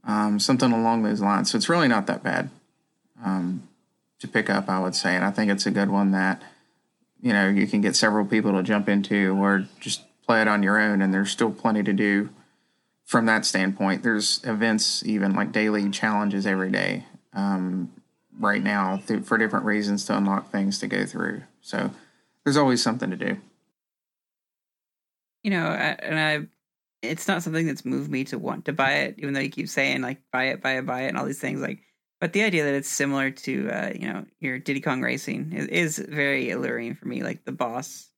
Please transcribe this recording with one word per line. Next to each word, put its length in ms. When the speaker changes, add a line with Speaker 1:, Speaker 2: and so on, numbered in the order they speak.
Speaker 1:
Um, 360
something 340
along 300
those 180
lines. 300
So 60
it's 120
really 200
not 180
that 160
bad, 280
um, 420
to 80
pick 200
up, 200
I 100
would 160
say. 220
And 80
I 80
think 180
it's 160
a 60
good 180
one 220
that, 300
you 120
know, 160
you 180
can 140
get 160
several 280
people 280
to 100
jump 260
into 480
or 300
just 220
play 180
it 80
on 140
your 180
own. 220
And 100
there's 200
still 180
plenty 320
to 100
do 360
from 220
that 180
standpoint. 600
There's 400
events, 600
even, 300
like, 160
daily 400
challenges 560
every 240
day, 340
um, 560
right 240
now 460
th-, 160
for 120
different 280
reasons 400
to 120
unlock 360
things 260
to 80
go 180
through. 380
So 280
there's 120
always 240
something 300
to 60
do. 220
Speaker 2:
You 80
know, 160
I, 340
and 180
I, 280
it's 260
not 140
something 240
that's 180
moved 260
me 140
to 140
want 260
to 80
buy 220
it, 240
even 160
though 60
you 100
keep 180
saying, 340
like, 160
"Buy 140
it, 140
buy 180
it, 80
buy 160
it," 60
and 100
all 60
these 140
things. 220
Like, 200
but 120
the 100
idea 220
that 100
it's 140
similar 420
to, 400
uh, 240
you 180
know, 120
your 180
Diddy 220
Kong 220
Racing 500
is, 160
is 300
very 520
alluring 460
for 100
me, 160
like 220
the 80
boss 640